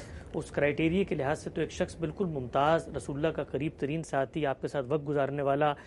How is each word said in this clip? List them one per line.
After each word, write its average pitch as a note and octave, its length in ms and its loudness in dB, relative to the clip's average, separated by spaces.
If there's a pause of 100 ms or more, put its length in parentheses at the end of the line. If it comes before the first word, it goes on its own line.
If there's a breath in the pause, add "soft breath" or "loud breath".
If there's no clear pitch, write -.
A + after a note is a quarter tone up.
(340 loud breath)
اس - 160 -4
کرائٹیریا D#3 520 2
کے F#3 120 0
لحاظ D3 240 0
سے - 120 -8
تو E3 100 -4
ایک D3+ 100 -2
شخص - 260 -4
بالکل E3 280 -2
ممتاز، D3 720 2
رسول C#3 200 -6
اللہ D#3 120 0
کا D#3 160 -2
قریب D3 340 -2
ترین D3+ 240 -2
ساتھی، C#3+ 440 0
آپ C3+ 160 -2
کے D3 60 -4
ساتھ C3+ 200 -2
وقت D3 200 0
گزارنے C#3+ 340 0
والا، C#3+ 320 4 (120)